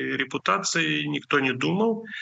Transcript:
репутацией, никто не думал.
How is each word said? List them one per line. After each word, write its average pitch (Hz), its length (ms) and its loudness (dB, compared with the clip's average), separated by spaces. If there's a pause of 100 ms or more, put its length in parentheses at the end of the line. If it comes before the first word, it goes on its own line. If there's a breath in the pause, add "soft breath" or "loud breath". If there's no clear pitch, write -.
(180)
репутацией, 151 920 0
никто 147 320 0
не 131 120 2
думал. 185 520 2 (160 loud breath)